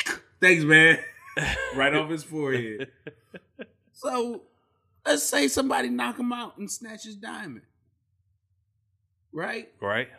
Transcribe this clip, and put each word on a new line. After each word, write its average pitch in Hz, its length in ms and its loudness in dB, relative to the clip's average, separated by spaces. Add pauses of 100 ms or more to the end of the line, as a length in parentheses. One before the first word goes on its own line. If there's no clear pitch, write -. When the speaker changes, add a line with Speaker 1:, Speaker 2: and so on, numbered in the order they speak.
(420)
Speaker 1:
Thanks, 180 220 8
man. 156 340 8 (380)
<laughs> - 380 -2
Right 135 200 2
off 156 160 0
his 160 140 -6
forehead. 131 640 -4 (1040)
So, 240 480 -6 (640)
let's - 160 2
say 277 260 2
somebody 254 400 0
knock 240 300 -4
him 240 160 -4
out 240 240 -12
and 196 120 -10
snatch 220 340 -14
his 214 120 -16
diamond. 165 460 -14 (1700)
Right? 226 380 -8 (120)
Speaker 2:
Right. 110 280 -2 (100)